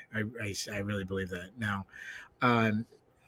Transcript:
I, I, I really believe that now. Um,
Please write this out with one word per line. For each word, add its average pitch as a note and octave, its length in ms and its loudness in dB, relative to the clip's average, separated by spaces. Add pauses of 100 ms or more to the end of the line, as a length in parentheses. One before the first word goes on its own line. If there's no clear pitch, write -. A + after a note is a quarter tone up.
(140)
I, A2 100 0 (180)
I, G2+ 120 -4 (200)
I G#2 60 -4
really G2+ 240 -2
believe F#2+ 260 -2
that F2+ 280 -8
now. G#2 280 -2 (560)
Um, A2+ 440 6 (420)